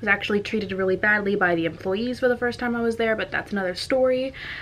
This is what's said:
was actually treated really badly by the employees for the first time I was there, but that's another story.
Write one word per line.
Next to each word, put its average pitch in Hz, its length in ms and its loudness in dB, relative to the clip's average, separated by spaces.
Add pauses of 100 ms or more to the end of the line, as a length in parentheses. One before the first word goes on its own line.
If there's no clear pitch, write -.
was 214 80 -4
actually 202 320 2
treated 202 320 -4
really 190 240 2
badly 202 400 2
by 180 180 4
the 165 120 2
employees 202 520 -2
for 254 100 2
the 247 80 2
first 240 220 -2
time 240 160 -2
I 233 60 -2
was 233 160 0
there, 226 180 2
but 190 160 -4
that's - 220 -6
another 185 240 -2
story. 262 560 2 (300)